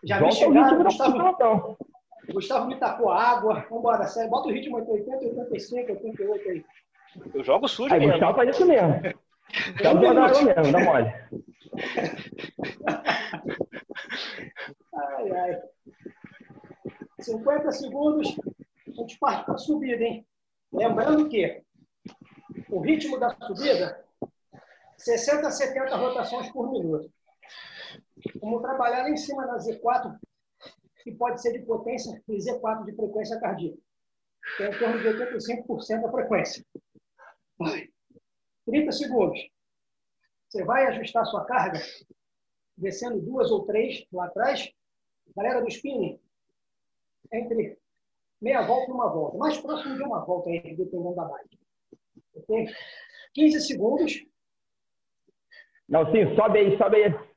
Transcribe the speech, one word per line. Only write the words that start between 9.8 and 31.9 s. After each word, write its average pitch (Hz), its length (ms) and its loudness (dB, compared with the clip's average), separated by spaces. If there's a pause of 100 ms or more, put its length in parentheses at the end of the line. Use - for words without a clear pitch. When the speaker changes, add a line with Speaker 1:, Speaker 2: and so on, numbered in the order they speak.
Speaker 2:
joga - 120 8
Speaker 1:
minuto. - 240 8
Speaker 2:
água 294 60 8
mesmo, 165 280 6
dá 180 120 6
mole. 127 280 4 (3750)
Speaker 1:
Ai, 277 360 -6
ai. 180 320 -4 (1600)
Cinquenta 277 520 0
segundos, 294 640 -2 (500)
a - 40 -18
gente - 280 -12
parte 254 260 -2
pra - 140 -4
subida, 262 460 -2
hein? - 220 -6 (460)
Lembrando 294 560 2
que - 340 -2 (1080)
o 190 100 -2
ritmo 262 380 0
da 240 120 0
subida, 233 760 -2 (920)
sessenta 285 520 0
a - 20 -2
setenta 262 460 -2
rotações 240 560 -4
por 262 180 -4
minuto. 165 400 -4 (1300)
Vamos 226 220 -4
trabalhar 247 400 0
lá 285 80 -2
em 302 60 0
cima 269 300 -6
na 240 120 -6
Z 226 200 -6
quatro, 247 360 0 (880)
que 233 100 -16
pode 240 280 -4
ser 240 120 0
de - 120 -8
potência 226 640 -6